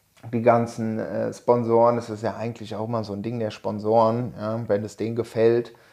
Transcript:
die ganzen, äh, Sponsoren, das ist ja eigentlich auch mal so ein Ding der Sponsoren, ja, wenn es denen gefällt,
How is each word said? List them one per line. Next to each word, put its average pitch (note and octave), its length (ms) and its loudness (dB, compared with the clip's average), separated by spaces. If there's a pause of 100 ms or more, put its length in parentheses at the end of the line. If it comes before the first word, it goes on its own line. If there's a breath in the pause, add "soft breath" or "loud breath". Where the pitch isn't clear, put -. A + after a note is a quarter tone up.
(320)
die A#2 100 -2
ganzen, A#2 560 2
äh, A2 340 -4
Sponsoren, A#2 640 4
das A2+ 140 -6
ist G#2+ 120 -8
ja G#2 140 -4
eigentlich A2 380 -8
auch A2 140 -6
mal A#2 160 -4
so G2+ 80 -10
ein G2+ 100 -6
Ding A#2 160 -6
der A2 120 -4
Sponsoren, A2 880 0
ja, A2 280 -4
wenn G#2 180 0
es G#2 120 -12
denen A2+ 200 -4
gefällt, A#2 560 2 (200 soft breath)